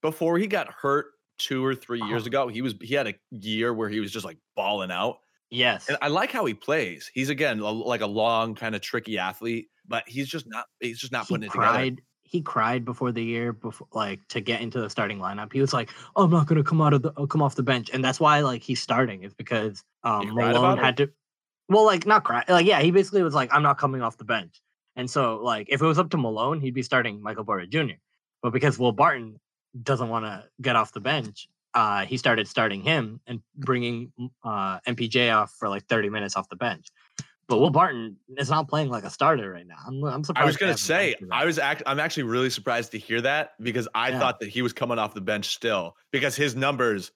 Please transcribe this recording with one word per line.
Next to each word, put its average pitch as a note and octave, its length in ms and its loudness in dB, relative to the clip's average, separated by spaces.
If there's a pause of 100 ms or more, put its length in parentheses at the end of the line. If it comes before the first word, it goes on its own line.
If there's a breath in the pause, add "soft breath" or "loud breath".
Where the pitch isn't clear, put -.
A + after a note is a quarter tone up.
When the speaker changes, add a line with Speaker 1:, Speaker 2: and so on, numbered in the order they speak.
Speaker 1:
before E3 380 0
he G#3+ 80 0
got F#3+ 260 -2
hurt C#3 340 0 (300)
two C3 260 -4
or C3+ 120 0
three A#2+ 240 -8
years A2 240 -4
Speaker 2:
Uh-huh. A#2+ 40 -8
Speaker 1:
ago, C3 200 0
he A#2 160 -8
was, A#2+ 180 -2
he A#2+ 140 -4
had C3+ 120 0
a G#2 60 -6 (160)
year A2 460 -2
where A2 140 -2
he G#2+ 100 -2
was G2 120 -4
just, G2+ 140 -8
like, D#2+ 140 -16 (160)
balling G2 340 -2
out. F#2 280 -2 (320)
Speaker 2:
Yes. A#2+ 400 0
Speaker 1:
And D3 120 -2
I C#3+ 60 -2
like F#3 240 0
how A3+ 140 -2
he A#2 80 -2
plays. A2+ 600 -4
He's, C3+ 160 -4
again, C#3 300 -2
a, G#2 120 -4
like, A2+ 300 -2
a G#2+ 60 -2
long, A2 480 0
kinda A2 240 -6
tricky A2 380 -6
athlete, A2+ 500 -4 (180)
but A2+ 220 -6
he's C3+ 220 -8
just C#3 180 -10
not, A2+ 180 -10 (140)
he's A#2 200 -6
just B2 120 -10
not A#2 160 -4
Speaker 2:
He - 60 -2
Speaker 1:
putting G#2+ 160 -4
it - 20 -10
together. A2+ 200 2
Speaker 2:
cried. B2+ 300 0 (220)
He F3 180 -4
cried A#2+ 440 -2
before B2 260 -4
the A#2 100 -2
year, A#2 300 -2
befo-, A2+ 400 -12
like, G2+ 380 -4
to A#2+ 100 -4
get A2+ 220 -2
into A#2 180 -6
the G#2+ 100 -2
starting G2+ 300 -4
lineup. G2+ 320 -6
He C3+ 80 -2
was C#3 140 2
like, A#2+ 180 -2 (240 loud breath)
"I'm F#3+ 140 6
not D#3+ 180 6
gonna D#3 160 4
come D#3+ 180 2
out D3 120 6
of C3+ 80 6
the, D3+ 180 -2
uh, C#3+ 60 -2
come D3+ 160 2
off C3+ 140 2
the C3+ 80 -2
bench." B2 280 0
And C3 140 -2
that's B2+ 160 0
why, D3+ 180 6
like, C3 240 0
he's B2 180 -2
starting A2+ 420 0
is G2 100 -14
because, A2 500 -4 (220)
um, G#2+ 220 2
Speaker 1:
He G#2+ 60 -6
cried A#2 200 2
Speaker 2:
Malone A#2+ 100 6
Speaker 1:
about - 140 6
it? C3+ 80 2
Speaker 2:
had B2 120 2
to, C#3+ 140 2 (560)
well, G#3+ 160 8
like, F#3 220 6
not G#3+ 180 6
cry. A#3 240 0
Like, F3 180 8
yeah, F#3+ 140 8
he D#3+ 120 6
basically G3 320 4
was D3+ 120 2
like, C3 180 2
"I'm D3 100 6
not C#3 140 4
coming C3+ 240 0
off A#2 140 -2
the - 80 -16
bench." G#2+ 380 -4 (340)
And B2 160 -6
so, A#2 320 0
like, A2 260 -2
if C#3 120 2
it D#3 40 4
was D#3+ 140 4
up E3+ 120 2
to F#3 60 0
Malone, B2 440 0
he'd C3 120 -4
be B2+ 100 -2
starting A#2 380 0
Michael A2 220 -8
Porter G2 220 -4
Junior. B2 320 -2 (440)
But A#2+ 120 -2
because C#3 260 2
Will B2 140 4
Barton A#2+ 440 2 (460)
doesn't B2 240 0
wanna A2 400 -6 (140)
get B2 160 2
off G#2+ 160 0
the G#2+ 80 -10
bench, A#2 480 -4 (240)
uh, G#2 320 2
he G#2+ 100 -6
started A2+ 320 2
starting G2+ 340 0
him A#2+ 460 -2
and A#2 140 -8 (160)
bringing, A#2+ 560 -2 (320)
uh, G2 400 -4
M A#2+ 100 -2
P A#2+ 140 -4
J A#2+ 220 2
off G#2+ 280 2
for, A2+ 80 -4
like, G2 200 -4
thirty G#2+ 220 0
minutes G2+ 280 -4
off F#2+ 100 -4
the G2 100 -18
bench. G#2+ 300 -4 (600 loud breath)
But A#2 120 4
Will D#3 100 6
Barton B2+ 460 0 (220)
is C#3 120 -4
not D3+ 200 0
playing D3+ 200 0
like A2+ 140 -6
a F#2+ 60 -10
starter C3 420 0
right F2 160 -16
now. E2+ 80 -20 (100)
I'm, C3 200 -8
I'm C#3 180 -4
surprised C#3+ 200 0
Speaker 1:
I - 20 6
was - 100 4
Speaker 2:
they - 40 -6
Speaker 1:
gonna F#3+ 120 2
Speaker 2:
haven't A#2+ 80 0
Speaker 1:
say, E3+ 320 2
Speaker 2:
benched G2+ 120 -6
him. F#2 100 -12
Speaker 1:
I B2+ 120 2
was D#3+ 140 0
act-, C#3+ 260 -2
I'm C#3 140 0
actually D3+ 240 -4
really B2 260 0
surprised A#2 420 -4
to A2 80 -10
hear A2+ 220 -2
that C#3+ 300 0 (100)
because A2+ 320 -4
I A#2+ 160 0
Speaker 2:
Yeah. C3 100 -2
Speaker 1:
thought B2+ 200 0
that G#2+ 100 -8
he A#2+ 120 -4
was A#2+ 100 0
coming A#2+ 260 -4
off G#2 160 -2
the G#2 80 -10
bench G#2 260 -2
still G2 500 -4 (140)
because C3+ 260 -2
his C#3 180 0
numbers B2 600 0